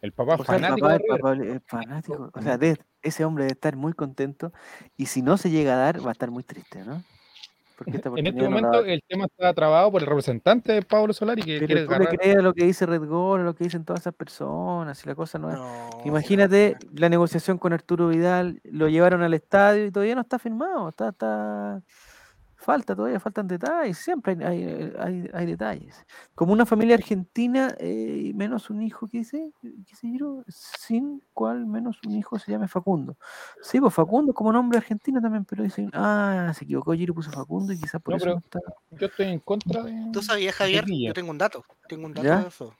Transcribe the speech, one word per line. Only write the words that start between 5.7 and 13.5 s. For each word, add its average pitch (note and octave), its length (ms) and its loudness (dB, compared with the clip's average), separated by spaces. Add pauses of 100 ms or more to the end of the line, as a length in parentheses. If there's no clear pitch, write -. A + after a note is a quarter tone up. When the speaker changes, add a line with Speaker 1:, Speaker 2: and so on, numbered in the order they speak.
Speaker 2:
a - 20 2
dar, D3 280 2
va B2 60 -2
a - 20 -2
estar A#2+ 180 -6
muy B2 140 -10
triste, - 400 -18
¿no? D3 180 -10 (760)
Porque - 200 -8
esta - 140 -4
Speaker 1:
En D3+ 160 -2
este F#3+ 40 0
Speaker 2:
oportunidad B3 200 0
no F#3+ 60 2
la A3 120 2
Speaker 1:
momento, - 180 6
Speaker 2:
va F#3+ 40 -2
a F3+ 40 2
Speaker 1:
el D#3 120 -4
tema F#3+ 200 -4
está F3+ 260 0
trabado D#3+ 380 6
por F#3+ 120 2
el C#3+ 40 -2
representante D3 640 2
de G#3+ 100 4
Pablo G#3+ 300 2
Solari, A3 300 -2
que D#3+ 160 -4
Speaker 2:
Pero D3+ 80 0
Speaker 1:
quiere D#3+ 180 2
Speaker 2:
tú D3 60 -4
le F3+ 60 2
Speaker 1:
agarrar F3 220 4
Speaker 2:
crees G3 180 6
a G3+ 60 8
lo F#3 120 4
que E3+ 100 2
dice F3+ 220 4
Red E3 200 0
Gol, F3+ 340 2
a F3 40 0
lo E3+ 100 -2